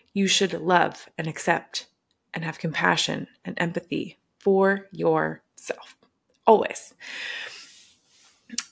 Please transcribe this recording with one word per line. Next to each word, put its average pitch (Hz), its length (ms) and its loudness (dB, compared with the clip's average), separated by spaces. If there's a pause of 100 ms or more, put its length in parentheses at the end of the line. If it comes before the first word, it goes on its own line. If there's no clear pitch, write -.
(120)
You 196 140 2
should 185 260 2
love 170 640 2
and 160 120 -4
accept - 580 -4 (480)
and 165 100 -6
have 160 140 -6
compassion 165 680 0 (180)
and 185 160 -10
empathy - 580 -6 (200)
for 196 540 4
yourself. 160 1040 -2 (500)
Always. - 480 4 (1800)